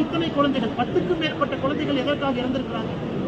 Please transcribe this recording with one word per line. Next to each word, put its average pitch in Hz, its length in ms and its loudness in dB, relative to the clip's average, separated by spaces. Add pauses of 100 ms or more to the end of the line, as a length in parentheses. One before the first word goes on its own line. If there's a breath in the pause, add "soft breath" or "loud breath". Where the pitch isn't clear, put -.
இத்தனை 339 320 -2
குழந்தைகள், 269 420 2
பத்துக்கும் 339 440 2
மேற்பட்ட 285 400 0
குழந்தைகள் 285 400 0
எதற்காக 277 400 0
இறந்திருக்கிறாங்க? - 480 -2 (360)